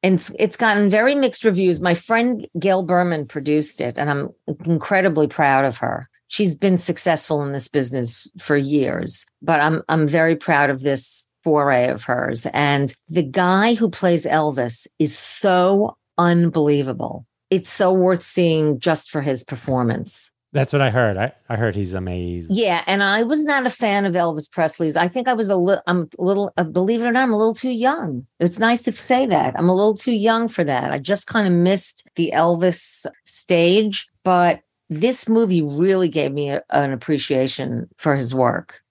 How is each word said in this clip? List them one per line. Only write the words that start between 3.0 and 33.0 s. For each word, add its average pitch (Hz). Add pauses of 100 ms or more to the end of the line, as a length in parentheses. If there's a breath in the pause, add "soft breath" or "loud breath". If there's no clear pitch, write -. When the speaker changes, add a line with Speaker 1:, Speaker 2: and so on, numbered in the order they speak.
Speaker 1:
produced 151
it, 123
and 143
I'm 143 (360)
incredibly 165
proud 139
of 123
her. 123 (200)
She's 190
been 185
successful 160
in 139
this 135
business 127 (100)
for 147
years, 139 (160)
but 156
I'm, 156
I'm 156
very 160
proud 147
of 135
this 139 (160)
foray 143
of 127
hers. 123
And 143 (160)
the 165
guy 185
who 220
plays 175
Elvis 135 (100)
is 151
so 196 (540)
unbelievable. 147 (240)
It's 185
so 185
worth 185
seeing 156
just 160
for 151
his 135
performance. - (220)
Speaker 2:
That's 135
what 143
I 131
heard. 110
I, 110 (160)
I 117
heard 107
he's 95
amazing. 90
Speaker 1:
Yeah, 190
and 196
I 202
was 302
not 277
a 254
fan 202
of 175
Elvis 165
Presley's. 160
I 165
think 247
I 254
was 220
a 196
li-, 185 (100)
I'm 180 (100)
a -
little, 196
uh, 175
believe 190
it -
or 240
not, 254
I'm 247
a 214
little 220
too 262
young. 226 (140)
It's 175
nice 233
to 247
say 262
that. 180
I'm 170
a 185
little 208
too 240
young 226
for 190
that. 139
I 143
just 170
kinda 208
missed 175
the 170
Elvis 175 (180)